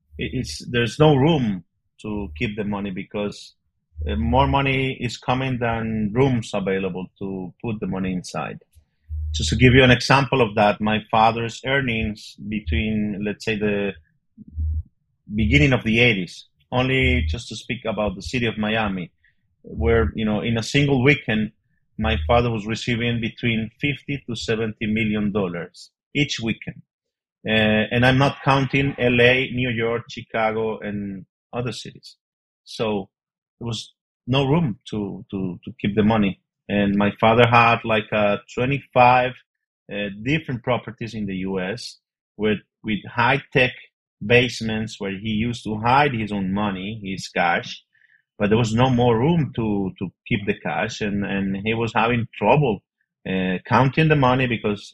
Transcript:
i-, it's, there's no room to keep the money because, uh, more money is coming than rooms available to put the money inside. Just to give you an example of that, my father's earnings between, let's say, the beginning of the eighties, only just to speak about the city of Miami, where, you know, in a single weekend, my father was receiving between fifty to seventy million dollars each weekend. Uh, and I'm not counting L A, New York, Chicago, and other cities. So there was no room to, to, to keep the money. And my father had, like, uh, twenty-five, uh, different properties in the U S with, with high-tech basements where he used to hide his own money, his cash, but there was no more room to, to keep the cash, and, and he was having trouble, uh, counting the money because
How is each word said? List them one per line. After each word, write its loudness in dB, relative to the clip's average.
i-, -6
it's, -8
there's -2
no 6
room 2
to -6
keep -4
the -6
money -4
because, -8
uh, -4
more 2
money 0
is -6
coming -2
than -2
rooms 2
available -2
to -8
put -6
the -6
money -2
inside. -8
Just -2
to 2
give 8
you 8
an 8
example 4
of 0
that, 4
my 0
father's 2
earnings -4
between, -2
let's -6
say, -2
the -2
beginning 4
of 0
the 2
eighties, 0
only 0
just -6
to -12
speak -10
about -2
the -12
city -4
of -4
Miami, -2
where, 0
you -2
know, 0
in -2
a -2
single 2
weekend, 2
my 0
father 4
was -6
receiving -2
between -4
fifty -6
to -6
seventy -4
million 0
dollars -6
each -2
weekend. -6
Uh, 2
and 2
I'm 4
not 0
counting 2
L 2
A, 4
New -2
York, -2
Chicago, -2
and -8
other -6
cities. -16
So -4
there -8
was -8
no 2
room 2
to, -6
to, -4
to -14
keep -2
the 4
money. 2
And 2
my 2
father 8
had, 6
like, 0
uh, 2
twenty-five, 2
uh, -4
different -4
properties -4
in -4
the -6
U -4
S -6
with, 0
with -2
high-tech 0
basements 0
where -6
he -4
used -6
to -4
hide 4
his -4
own -2
money, -4
his -8
cash, 0
but 0
there 4
was 2
no 4
more 4
room 2
to, -2
to -4
keep -2
the -2
cash, -4
and, -2
and -2
he 0
was -2
having 2
trouble, 4
uh, 0
counting 4
the 4
money 2
because -4